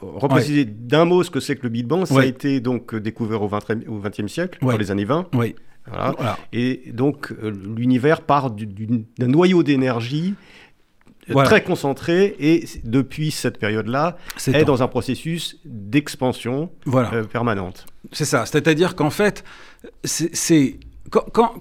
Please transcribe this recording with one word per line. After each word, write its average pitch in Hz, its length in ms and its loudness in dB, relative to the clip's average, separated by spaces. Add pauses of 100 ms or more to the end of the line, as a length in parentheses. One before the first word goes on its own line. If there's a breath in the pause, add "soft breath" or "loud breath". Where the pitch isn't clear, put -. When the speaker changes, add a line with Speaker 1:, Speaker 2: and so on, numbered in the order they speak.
Speaker 1:
repréciser 131 600 0
Speaker 2:
Ouais. 143 60 4
Speaker 1:
d'un 123 400 2
mot 175 180 4
ce 175 80 -10
que 135 80 -2
c'est 135 160 -4
que 113 80 -10
le 123 60 -2
Big 117 160 -4
Bang. 165 200 0
Ça 143 80 2
a 135 40 6
Speaker 2:
Ouais. 135 100 6
Speaker 1:
été 135 320 -2
donc, 117 340 -4
euh, 110 60 -2
découvert 107 420 -4
au 104 60 0
vingtième 104 400 -4
au 113 100 -6
vingtième 101 300 -6
siècle, 170 340 -6
Speaker 2:
Ouais. 127 120 2
Speaker 1:
dans 110 40 0
les 98 140 -2
années 101 120 0
vingt. 156 300 0
Speaker 2:
Oui. 120 220 0 (320 soft breath)
Speaker 1:
Voilà. 98 280 -4
Speaker 2:
Voilà. 107 220 -4 (140)
Speaker 1:
Et 123 400 -4
donc, 135 400 -2
euh, 107 200 -6 (240)
l'univers 127 460 4
part 139 280 2
du, 107 160 -8
d'une, 107 380 -4 (140)
d'un 123 100 0
noyau 175 340 6
d'énergie, 131 720 0 (960 loud breath)
euh, - 20 -4
Speaker 2:
Voilà. 135 160 6
Speaker 1:
très 196 140 6
concentré 170 800 0
et 151 260 4
c-, - 160 -12
depuis 135 480 0
cette - 280 -4
période-là, 113 600 -2 (180 loud breath)
Speaker 2:
C'est - 160 0
Speaker 1:
est 151 120 6
Speaker 2:
temps. 147 80 4
Speaker 1:
dans 127 100 2
un 123 60 2
processus 151 760 -6
d'expansion, 127 1080 -4 (160)
Speaker 2:
Voilà. 123 280 0
Speaker 1:
euh, 117 100 -2
permanente. 104 640 -4 (240)
Speaker 2:
C'est - 140 -4
ça. 120 220 0
C'est-à-dire 160 500 2
qu'en 151 140 0
fait, - 340 0 (580 loud breath)
c'est, - 320 -4
c'est, 143 460 2 (300)
quand, - 220 2
quand, 226 280 2